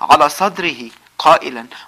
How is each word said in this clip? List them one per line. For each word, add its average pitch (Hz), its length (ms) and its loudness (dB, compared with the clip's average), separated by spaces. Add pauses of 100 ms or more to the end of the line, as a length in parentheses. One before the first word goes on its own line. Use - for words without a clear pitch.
على 151 280 4
صدره 165 600 -6 (280)
قائلا: 131 480 0 (220)